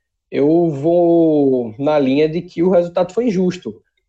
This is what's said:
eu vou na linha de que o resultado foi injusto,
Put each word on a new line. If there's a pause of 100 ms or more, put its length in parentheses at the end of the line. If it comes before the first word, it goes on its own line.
(300)
eu
vou
na
linha
de
que
o
resultado
foi
injusto, (260)